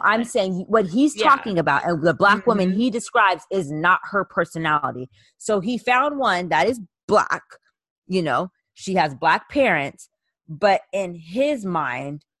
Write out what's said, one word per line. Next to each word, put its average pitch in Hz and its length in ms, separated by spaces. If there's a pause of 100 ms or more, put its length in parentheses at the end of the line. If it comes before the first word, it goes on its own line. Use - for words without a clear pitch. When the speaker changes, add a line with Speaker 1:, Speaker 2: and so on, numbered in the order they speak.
Speaker 1:
I'm 220 160
Speaker 2:
not. 233 80
Speaker 1:
saying 190 400
what 214 180
he's 262 260
Speaker 2:
Yeah. 302 140
Speaker 1:
talking 226 320
about 143 260
and 165 160
the 165 120
Black 202 340
woman 196 220
Speaker 2:
Mm-hmm. 190 100
Speaker 1:
he 247 100
describes 202 640
is 185 180
not 160 360
her 196 180
personality. 151 840 (280)
So 214 220
he 226 180
found 269 420
one 185 300
that 165 200
is 254 100 (300)
Black, 175 340 (640)
you 185 140
know, 156 320 (200)
she - 220
has 156 180
Black 160 360
parents, 175 580 (400)
but 185 360 (100)
in 185 220
his 214 500
mind, 143 580 (180)